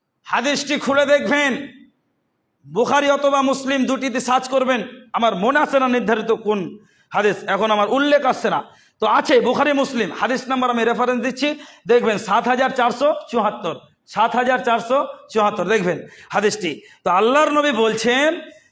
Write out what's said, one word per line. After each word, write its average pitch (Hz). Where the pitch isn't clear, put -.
হাদিসটি 277
খুলে 277
দেখবেন, 277
বুখারী 277
অথবা 277
মুসলিম, 269
দুটিতে 262
সার্চ 262
করবেন। 254
আমার 220
মনে 233
আছে 277
না 262
নির্ধারিত 220
কোন 208
হাদিস, 202
এখন 202
আমার 208
উল্লেখ 277
আসছে 233
না, 151
তো 220
আছে 247
বুখারী, 254
মুসলিম, 240
হাদিস 240
নাম্বার 254
আমি 233
রেফারেন্স 240
দিচ্ছি, 285
দেখবেন 220
সাত 214
হাজার 254
চারশো 247
চুয়াত্তর, 196
সাত 220
হাজার 247
চারশো 240
চুয়াত্তর, 208
দেখবেন 180
হাদিসটি। 190
তো 185
আল্লাহর 254
নবী 294
বলছেন 240